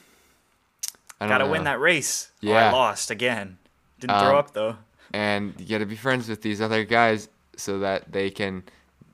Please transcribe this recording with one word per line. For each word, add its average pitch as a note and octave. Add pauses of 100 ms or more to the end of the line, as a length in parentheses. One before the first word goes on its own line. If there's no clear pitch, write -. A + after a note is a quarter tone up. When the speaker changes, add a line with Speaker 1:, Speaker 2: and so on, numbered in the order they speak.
(1200)
Speaker 1:
I G#2
don't -
Speaker 2:
Gotta B2+
Speaker 1:
know. C#3+
Speaker 2:
win D#3+
that C3+
race. D#3 (120)
Oh, G#2
Speaker 1:
Yeah. A2
Speaker 2:
I G2+
lost A#2
again. G#2 (420)
Didn't -
Speaker 1:
Um, G2+
Speaker 2:
throw B2
up, C#3+
though. A2 (360)
Speaker 1:
and G#2
you F#2
gotta G#2+
be G#2+
friends B2
with G#2+
these G#2
other A2
guys A2+ (280)
so G2
that G2
they G2
can, F#2+ (520)